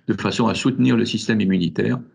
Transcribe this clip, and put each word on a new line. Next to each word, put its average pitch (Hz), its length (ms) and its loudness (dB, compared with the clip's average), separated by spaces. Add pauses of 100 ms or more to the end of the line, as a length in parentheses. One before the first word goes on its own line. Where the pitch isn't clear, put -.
de - 60 0
façon 101 340 -2
à 104 80 0
soutenir 127 420 2
le 113 80 2
système 110 360 -2
immunitaire. 95 580 0 (160)